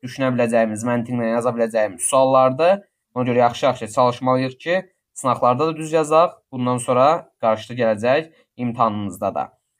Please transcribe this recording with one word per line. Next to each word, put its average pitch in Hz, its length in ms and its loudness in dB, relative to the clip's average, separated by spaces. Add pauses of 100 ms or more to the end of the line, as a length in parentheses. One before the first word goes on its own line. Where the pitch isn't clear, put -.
düşünə 127 300 -4
biləcəyimiz, 113 540 0
məntiqlə 120 460 -2
yaza 120 240 0
biləcəyimiz 110 520 -2
suallardır. 135 680 4 (340)
Ona 123 140 -4
görə 120 180 2
yaxşı-yaxşı 120 460 -2
çalışmalıyıq 131 680 0
ki, 180 220 -2 (320)
sınaqlarda 127 540 0
da 160 100 -4
düz 156 160 -10
yazaq, 156 460 2 (120)
bundan 127 260 -2
sonra 135 520 2 (120)
qarşıda 110 400 -2
gələcək 120 500 0 (240)
imtahanımızda 104 800 -4
da. 69 100 -4 (340)